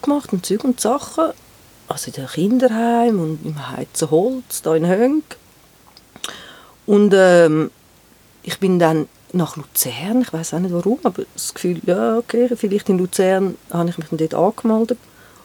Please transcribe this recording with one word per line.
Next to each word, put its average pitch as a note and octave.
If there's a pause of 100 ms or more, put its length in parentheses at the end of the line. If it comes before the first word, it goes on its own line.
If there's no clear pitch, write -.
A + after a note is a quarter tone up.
gemacht C#4+
und F#3
Zeug G#3
und B3+
Sachen. C#4+ (600)
Also -
in A3+
den C3+
Kinderheim A#3
und D#3
im D3
Heizen -
Holz, A#3+
da D#3+
in D#3+
Hönk. A#3+ (1600)
Und, G3+
ähm, E3+ (720)
ich -
bin F#3
dann D#3+ (240)
nach E3+
Luzern, D#3
ich -
weiss E3
auch D#3+
nicht F3+
warum, G3
aber G3+ (120)
das -
Gefühl, F3
ja, A3
okay, A#3+
vielleicht G3+
in F#3
Luzern F#3 (140)
habe E3+
ich -
mich D#3
dann D#3+
dort D#3+
angemeldet. A3 (460)